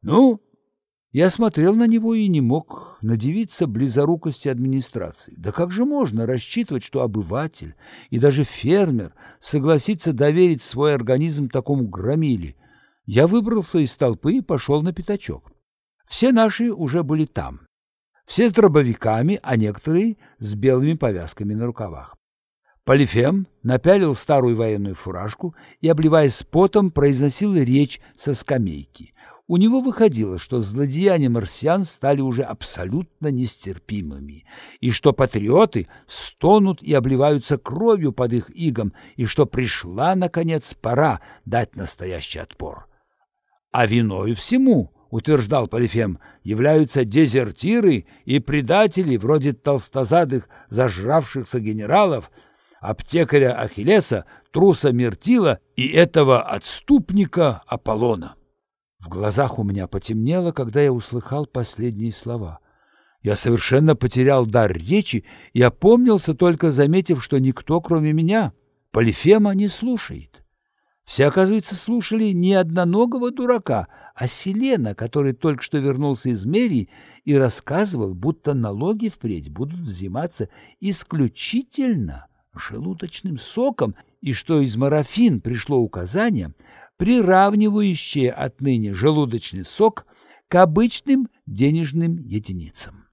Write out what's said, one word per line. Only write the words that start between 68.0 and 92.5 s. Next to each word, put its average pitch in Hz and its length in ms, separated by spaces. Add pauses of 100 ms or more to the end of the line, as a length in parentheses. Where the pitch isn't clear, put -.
меня, 165 400 (380)
Полифема, 190 640
не 202 140
слушает. - 760 (600)
Все, - 220
оказывается, 190 480
слушали 220 520
не 185 280
одноногого 190 800
дурака, 240 560 (260)
а 123 140
Селена, 196 680
который 135 400
только 147 300
что - 160
вернулся 135 500
из 104 160
мэрии 165 440 (360)
и 147 80
рассказывал, 139 800
будто 143 400
налоги 139 560
впредь 87 400
будут 135 300
взиматься 107 680 (320)
исключительно 165 1500 (260)
желудочным 165 840
соком, 226 560 (260)
и 139 100
что 151 300
из 123 140
Марафин 147 640
пришло 123 380
указание, 107 720 (440)
приравнивающее 202 1300
отныне 123 640
желудочный 117 720
сок - 400 (420)
к - 80
обычным 220 760 (180)
денежным 156 720
единицам. 101 920